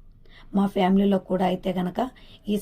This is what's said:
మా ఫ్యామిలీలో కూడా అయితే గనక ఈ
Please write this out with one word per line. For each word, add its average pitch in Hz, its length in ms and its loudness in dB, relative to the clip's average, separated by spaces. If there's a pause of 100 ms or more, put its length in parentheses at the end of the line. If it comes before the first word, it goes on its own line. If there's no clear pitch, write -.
(560)
మా 196 80 2 (100)
ఫ్యామిలీలో 196 440 2 (120)
కూడా 180 220 0
అయితే 185 260 -4
గనక 185 300 -4 (440)
ఈ 208 100 0